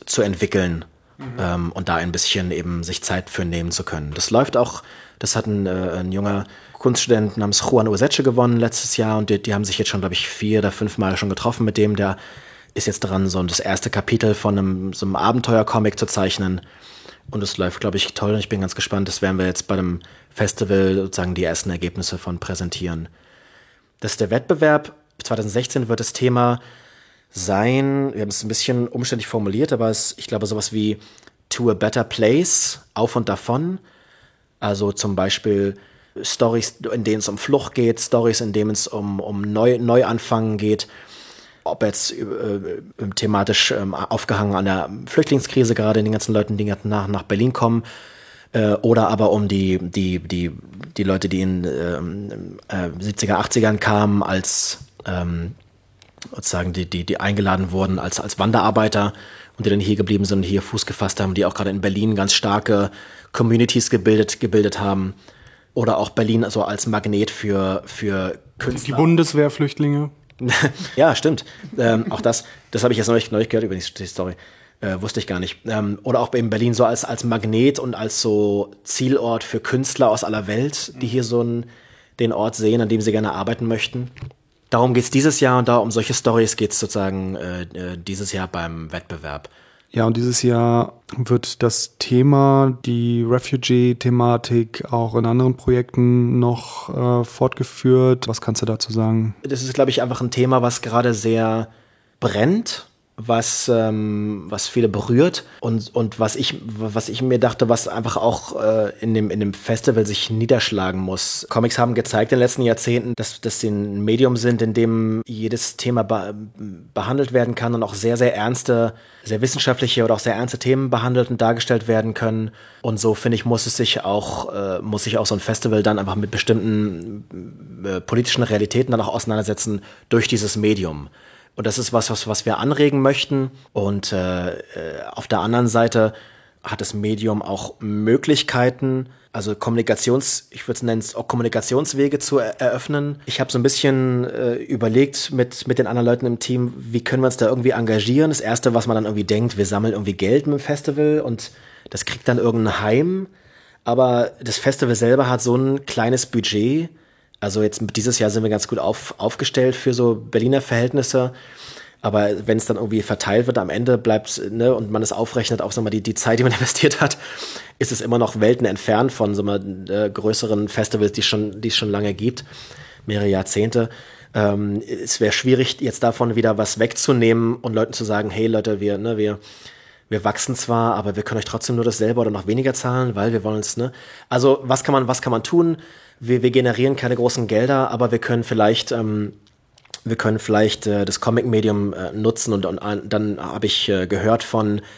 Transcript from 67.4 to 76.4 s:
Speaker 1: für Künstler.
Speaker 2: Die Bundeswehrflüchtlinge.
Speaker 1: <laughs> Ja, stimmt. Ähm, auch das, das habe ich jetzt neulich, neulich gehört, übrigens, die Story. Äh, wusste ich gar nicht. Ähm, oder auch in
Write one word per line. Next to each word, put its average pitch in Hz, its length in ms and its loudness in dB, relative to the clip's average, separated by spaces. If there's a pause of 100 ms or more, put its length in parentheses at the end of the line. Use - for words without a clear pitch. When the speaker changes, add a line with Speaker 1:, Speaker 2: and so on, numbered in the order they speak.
Speaker 1:
für 95 540 -4 (180)
Künstler. 123 380 -4
Speaker 2:
Die 131 60 4
Bundeswehrflüchtlinge. 147 1080 2 (280)
Speaker 1:
<laughs> 123 120 -2 (440)
Ja, 147 200 4
stimmt. 151 300 0 (320)
Ähm, 113 340 2
auch 98 100 -6
das, 117 240 0 (260)
das 110 120 0
habe 123 100 4
ich 107 40 -2
jetzt 107 100 0
neulich, 117 240 2
neulich 110 180 0
gehört, 113 140 0
übrigens, 92 300 -6
die 98 120 -12
Story. 90 300 -8 (440)
Äh, 95 220 -4
wusste 98 180 -4
ich - 80 -6
gar 90 120 -4
nicht. 90 260 -8
Ähm, 104 380 -4
oder 123 160 2
auch 117 140 0
in 117 160 2